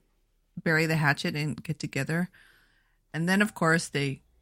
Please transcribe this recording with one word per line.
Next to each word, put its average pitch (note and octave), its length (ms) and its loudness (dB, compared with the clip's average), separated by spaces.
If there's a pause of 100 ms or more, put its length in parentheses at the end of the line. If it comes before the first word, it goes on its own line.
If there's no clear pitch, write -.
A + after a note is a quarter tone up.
(640)
bury D#3+ 220 2
the D#3+ 100 0
hatchet D#3 400 0
and D3 280 -4
get - 160 -6
together. D#3 500 -2 (840)
And E3 140 -2
then, F#3+ 140 2
of G#3 140 0
course, E3 320 2
they C#3 340 -4 (200)